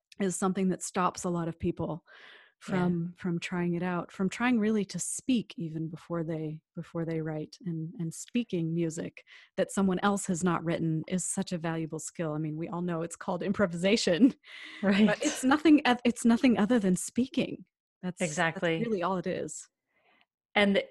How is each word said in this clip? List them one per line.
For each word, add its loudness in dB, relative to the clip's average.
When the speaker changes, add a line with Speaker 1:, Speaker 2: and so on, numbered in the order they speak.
Speaker 1:
is 0
something 0
that -2
stops -2
a -2
lot -2
of -8
people -4
Speaker 2:
Yeah. -10
Speaker 1:
from, 0
from -4
trying -2
it -2
out, -4
from -2
trying 0
really 2
to -8
speak -2
even -6
before -6
they, -6
before -6
they -2
write. -6
And, -6
and -4
speaking -4
music -4
that 0
someone 2
else 0
has -2
not 0
written 0
is -2
such -6
a -4
valuable -4
skill. -6
I -4
mean, -4
we -6
all -6
know -2
it's -8
called -6
improvisation, 2
Speaker 2:
Right. 6
Speaker 1:
but 4
it's -2
nothing 8
oth-, 2
it's 0
nothing 6
other 4
than 4
speaking. -4
That's, -8
Speaker 2:
Exactly. 0
Speaker 1:
that's -2
really 0
all 0
it -4
is. -6
Speaker 2:
And 6